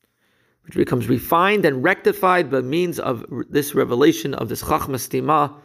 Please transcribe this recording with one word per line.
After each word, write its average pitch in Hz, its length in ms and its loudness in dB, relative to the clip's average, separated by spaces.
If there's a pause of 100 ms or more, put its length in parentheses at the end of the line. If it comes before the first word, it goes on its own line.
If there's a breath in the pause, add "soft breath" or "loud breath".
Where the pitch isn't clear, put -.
(640)
which - 120 -12
becomes 123 340 0
refined 175 560 2
and 135 180 2
rectified 180 680 2
by 131 120 0
means 156 380 -2
of 123 320 -4
r-, 127 180 -6
this 143 260 -2
revelation 135 580 2
of 123 160 -4
this 113 140 -8
Chachma 151 320 -2
Stima, 143 580 0 (100)